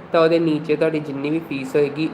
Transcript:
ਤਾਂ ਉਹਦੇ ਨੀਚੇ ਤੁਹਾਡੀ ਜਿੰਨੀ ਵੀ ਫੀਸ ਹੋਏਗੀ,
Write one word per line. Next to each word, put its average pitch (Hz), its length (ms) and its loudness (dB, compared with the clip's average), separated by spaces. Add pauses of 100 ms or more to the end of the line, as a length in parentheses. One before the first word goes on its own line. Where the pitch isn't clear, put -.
(120)
ਤਾਂ 170 100 4
ਉਹਦੇ 165 180 6
ਨੀਚੇ 160 360 0
ਤੁਹਾਡੀ 156 240 0
ਜਿੰਨੀ 143 300 -6
ਵੀ 160 100 0 (100)
ਫੀਸ 135 260 -6
ਹੋਏਗੀ, 147 380 0